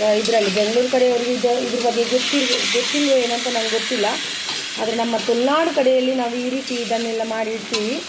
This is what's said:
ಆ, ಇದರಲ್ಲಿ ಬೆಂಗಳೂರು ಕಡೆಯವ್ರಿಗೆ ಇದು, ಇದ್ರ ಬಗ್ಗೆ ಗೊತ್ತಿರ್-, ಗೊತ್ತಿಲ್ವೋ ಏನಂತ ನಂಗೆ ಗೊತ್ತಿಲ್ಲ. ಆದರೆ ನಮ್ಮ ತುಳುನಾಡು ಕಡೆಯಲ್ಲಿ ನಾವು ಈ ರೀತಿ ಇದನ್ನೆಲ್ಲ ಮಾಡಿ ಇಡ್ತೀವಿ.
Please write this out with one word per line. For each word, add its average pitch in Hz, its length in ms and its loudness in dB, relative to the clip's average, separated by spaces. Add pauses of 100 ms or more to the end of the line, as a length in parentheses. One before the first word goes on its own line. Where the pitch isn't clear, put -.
ಆ, 214 60 2 (100)
ಇದರಲ್ಲಿ 214 380 2
ಬೆಂಗಳೂರು 226 360 2
ಕಡೆಯವ್ರಿಗೆ 247 460 2
ಇದು, 240 140 2 (140)
ಇದ್ರ 240 200 -2
ಬಗ್ಗೆ 233 240 2
ಗೊತ್ತಿರ್-, 254 480 2 (160)
ಗೊತ್ತಿಲ್ವೋ 269 480 2
ಏನಂತ 240 320 -2
ನಂಗೆ 226 220 -2
ಗೊತ್ತಿಲ್ಲ. 220 300 -2 (760)
ಆದರೆ 226 200 -2
ನಮ್ಮ 233 140 -2 (120)
ತುಳುನಾಡು 277 520 2
ಕಡೆಯಲ್ಲಿ 262 420 4
ನಾವು 240 140 -2 (100)
ಈ - 100 -4
ರೀತಿ 262 200 -6 (100)
ಇದನ್ನೆಲ್ಲ 226 380 -2 (100)
ಮಾಡಿ 220 240 -4
ಇಡ್ತೀವಿ. 220 380 -4 (140)